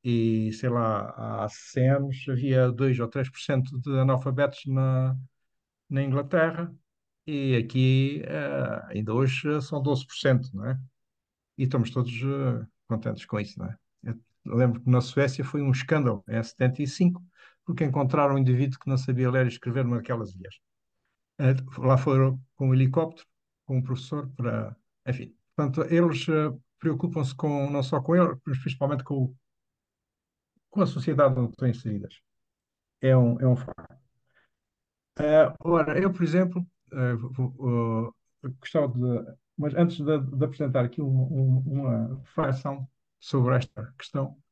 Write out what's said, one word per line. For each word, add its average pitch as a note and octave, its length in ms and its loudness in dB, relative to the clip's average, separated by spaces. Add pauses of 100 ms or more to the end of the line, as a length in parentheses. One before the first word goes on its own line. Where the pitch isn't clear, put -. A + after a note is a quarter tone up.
E, A2+ 500 2
sei B2 160 -4
lá, A2 720 -2
há A2+ 60 -4
cem - 400 0
anos C#3 400 0
havia B2+ 420 2
dois B2 280 0
ou A#2 80 -2
três C3 220 -4
por - 100 -18
cento C3 400 -2
de C#3 200 -6
analfabetos C3+ 640 0
na, C3 520 0 (720)
na C#3 140 0
Inglaterra, D#3+ 720 0 (540)
e C#3 300 0
aqui, C3 680 2
eh, C#3+ 640 -4
ainda G#2+ 240 -4
hoje C3+ 480 0
são C#3 200 -6
doze C3+ 260 -2
por - 80 -20
cento, B2+ 380 2
não G2 140 -8
é? C3 120 -4 (760)
E C3+ 60 -2
estamos B2+ 280 0
todos, B2+ 220 -2
eh, B2 540 -4 (200)
contentes A2 380 -6
com G#2 140 -4
isso, G2+ 200 -8
não F#2 80 -8
é? A2 80 -10 (720)
Eu - 100 -6
lembro A#2+ 260 4
que B2+ 80 -2
na B2 120 6
Suécia C3 440 0
foi D3 160 -4
um C#3 100 2
escândalo, B2+ 560 0
em A2+ 160 -2
setenta B2+ 380 0
e C#3 60 -2
cinco, F3 360 2 (420)
porque - 180 -2
encontraram C#3 520 2
um - 20 2
indivíduo C3 420 2
que - 100 -8
não C3+ 80 2
sabia B2+ 320 0
ler B2+ 160 2
e A#2+ 40 0
escrever B2+ 340 -4
numa A#2+ 140 0
daquelas G#2+ 380 -6
ilhas. F2+ 200 -18 (840)
Eh, C3+ 160 4 (240)
lá C3 180 4
foram C3 420 2 (160)
com C3+ 140 0
um C3 40 4
helicóptero, C3+ 540 0 (380)
com C3 120 -2
um B2+ 60 0
professor C3 520 -8
para, A2+ 400 -4 (320)
enfim. B2+ 280 -6 (200)
Portanto, C#3+ 280 0 (100)
eles, E3 360 2
eh, D3+ 240 2 (260)
preocupam-se D#3+ 560 -2
com, C#3+ 340 -2
não C#3+ 140 -2
só C3+ 180 -2
com E3 140 0
ele, E3 200 4 (100)
mas C3+ 140 -4
principalmente C#3 440 -4
com C#3 120 -6 (100)
o, C3 100 -8 (1300)
com G3+ 120 0
a E3+ 60 4
sociedade C3 520 2
onde A#2 120 0
estão - 160 -2
inseridas. G#2 540 -4 (800)
É C3 160 6
um, A#2+ 220 4
é C3 80 2
um B2 80 6
facto. - 440 -12 (1200)
Eh, G3+ 420 6
ora, D#3+ 380 2
eu, F#3+ 140 2
por F3 100 -2
exemplo, F3+ 420 2 (260)
eh, B2+ 240 0
vou, B2+ 360 -4
vou, A#2 640 -2 (280)
eh, C3 60 -8 (100)
gostava D3 280 0
de, B2 500 -4 (200)
mas C#3+ 180 -2
antes E3+ 220 2
de, D3+ 220 0
de C3+ 260 -2
apresentar C3 400 -2
aqui C3+ 160 -6
um, C#3 60 -2
um, C3 580 2
uma C3+ 600 -2
reflexão C#3 640 -4 (320)
sobre B2+ 380 2
esta - 400 -6
questão - 400 -8 (140)